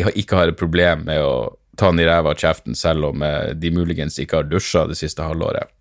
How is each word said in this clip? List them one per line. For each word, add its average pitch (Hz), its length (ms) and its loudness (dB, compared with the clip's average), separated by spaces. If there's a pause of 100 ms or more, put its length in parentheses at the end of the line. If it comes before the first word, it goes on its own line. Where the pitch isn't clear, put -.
har, - 100 0
ikke 98 240 0
har 85 140 4
et - 40 -10
problem 85 520 2
med 76 100 0
å 69 160 0 (400)
ta 95 140 4
den 85 120 4
i 82 60 4
ræva 82 260 4
og - 60 -6
kjeften, - 380 0
selv 78 320 0
om, 71 120 -6
eh, 73 320 -2
de 82 200 -4
muligens 85 440 -2
ikke 78 220 -2
har 73 100 -4
dusjet 82 400 0
det 80 80 -6
siste 78 240 -6
halvåret, 80 480 -4 (100)